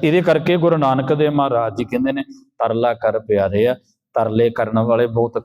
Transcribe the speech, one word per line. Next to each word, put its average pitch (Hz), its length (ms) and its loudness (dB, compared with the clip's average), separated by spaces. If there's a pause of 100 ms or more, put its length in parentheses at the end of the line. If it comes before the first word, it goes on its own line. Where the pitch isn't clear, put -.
ਇਹਦੇ 160 180 2
ਕਰਕੇ 170 360 2
ਗੁਰੂ 170 200 2
ਨਾਨਕ 135 360 0
ਦੇਵ 151 180 2
ਮਹਾਰਾਜ 120 460 -2
ਜੀ 123 80 -4
ਕਹਿੰਦੇ 123 260 -2
ਨੇ, 139 120 -6 (200)
"ਤਰਲਾ 117 500 -2
ਕਰ 110 260 -2
ਪਿਆਰਿਆ।" 104 540 0 (400)
ਤਰਲੇ 113 360 0
ਕਰਨ 113 300 -2
ਵਾਲੇ 117 280 2
ਬਹੁਤ 117 360 -4